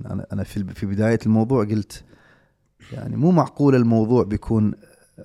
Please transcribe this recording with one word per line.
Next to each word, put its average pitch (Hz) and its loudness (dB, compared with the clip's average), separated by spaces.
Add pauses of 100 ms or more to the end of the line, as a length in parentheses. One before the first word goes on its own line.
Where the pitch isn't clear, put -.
أنا، 95 -10
أنا 98 -6
في - -14
الب-، 95 -6
في - -6
بداية 107 0
الموضوع 110 2
قلت 104 -6 (880)
يعني 113 -10
مو 147 2
معقول 143 4
الموضوع 117 2
بيكون 104 -2 (520)